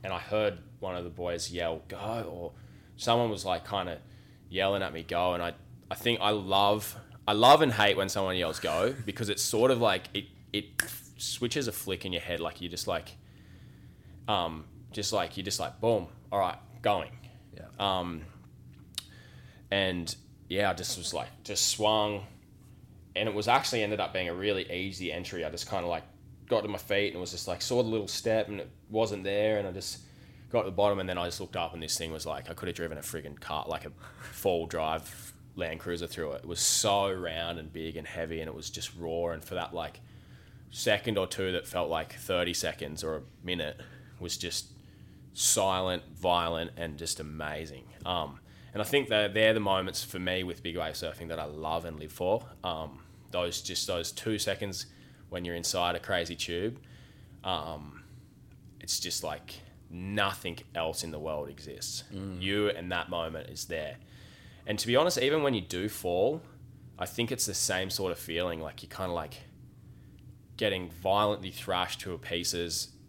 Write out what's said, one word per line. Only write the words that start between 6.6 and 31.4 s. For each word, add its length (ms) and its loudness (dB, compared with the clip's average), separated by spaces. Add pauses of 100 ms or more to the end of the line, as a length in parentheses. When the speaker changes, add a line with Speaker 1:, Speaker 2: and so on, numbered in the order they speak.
Speaker 1:
I 60 4
love 300 12
and 100 6
hate 240 6
when 140 2
someone 260 2
yells, 240 2
"Go," 400 4
<laughs> 60 -6
because 240 -2
it's 120 0
sort 280 6
of 100 4
like, 320 4
it, 140 -4 (260)
it 140 -2 (500)
switches 500 -2
a 60 -2
flick 320 -6
in 80 -4
your 80 -2
head, 200 -4
like, 200 -6
you 80 -8
just, 180 -6
like, 300 -4 (1120)
um, 380 0 (260)
just, 200 -4
like, 240 0
you're 80 -6
just, 160 -4
like, 200 -6
"Boom, 280 2 (220)
all 80 2
right, 200 2 (240)
going." 300 2 (420)
Speaker 2:
Yeah. 140 -14 (100)
Speaker 1:
Um, 440 0 (1500)
and, 440 2 (340)
yeah, 220 4
I 40 0
just 240 -4
was, 160 -6
like, 140 -2 (160)
just 240 0
swung, 560 4 (880)
and 140 2
it 60 -2
was 140 2
actually 340 6
ended 180 0
up 120 0
being 160 0
a 60 -2
really 360 0
easy 420 -4
entry. 320 -4
I 60 -2
just 200 -8
kinda, 160 0
like, 180 -2 (440)
got 120 6
to 80 -4
my 100 -2
feet 340 2
and 80 -6
was 120 -6
just, 160 -6
like, 140 -2
saw 200 4
the 60 2
little 180 0
step 420 2
and 120 -6
it 100 -10 (180)
wasn't 360 2
there, 340 2
and 80 -2
I 60 -6
just 260 -8 (520)
got 120 4
to 40 0
the 60 -4
bottom, 280 6
and 80 -2
then 100 0
I 60 0
just 160 -4